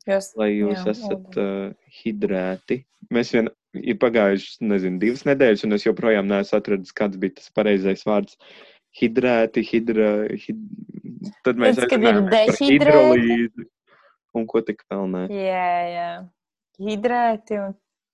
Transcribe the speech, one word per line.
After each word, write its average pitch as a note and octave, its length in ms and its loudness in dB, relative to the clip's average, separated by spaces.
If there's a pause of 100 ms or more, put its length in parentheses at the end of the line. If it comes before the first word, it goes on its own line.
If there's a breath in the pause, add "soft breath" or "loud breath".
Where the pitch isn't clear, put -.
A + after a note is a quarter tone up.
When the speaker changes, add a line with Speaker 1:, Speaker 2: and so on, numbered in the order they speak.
Speaker 1:
Jūs, G3 300 -4
Speaker 2:
lai G#3+ 140 0
jūs G#3 280 -2
Speaker 1:
jā, F#3 120 -4
Speaker 2:
esat, G#3+ 280 -6
Speaker 1:
ūdeni. G2+ 500 -6
Speaker 2:
eh, - 240 -20
hidrēti. G2+ 880 -4 (320)
Mēs A#2+ 220 -2
vien, A#2 160 2 (260)
ir A#2 220 -4
pagājušas, G#2 640 0
nezinu, F#2+ 400 -2
divas A#2+ 240 -2
nedēļas, C3+ 400 2
un G#2+ 80 0
es G#2 120 -2
joprojām G#2 420 0
neesmu G2+ 320 0
atradis, G2+ 340 -4
kāds G2+ 260 -4
bija F#2+ 180 -4
tas - 140 -20
pareizais G2 540 0
vārds. G#2 320 -2 (600 loud breath)
Hidrēti, A#2 680 0
hidra-, A2 680 0
hid-, - 1000 -14 (120)
tad - 120 2
mēs A#3+ 200 4
Speaker 1:
Tad, B3 120 0
kad B3+ 120 2
ir A3+ 80 6
Speaker 2:
aizrunājām G#3 160 4
par F#3 80 0
Speaker 1:
dehidrēti. B3 380 2
Speaker 2:
hidrolīzi A#3 920 4 (680 soft breath)
un A2+ 120 -4
ko - 140 -2
tik G#2+ 300 -6
vēl G2 180 -4
nē. F#2 200 -4
Speaker 1:
Jā, F#3 440 -2 (160)
jā. F3 220 -6 (680)
Hidrēti A3 800 -2
un, G3 160 -8 (380)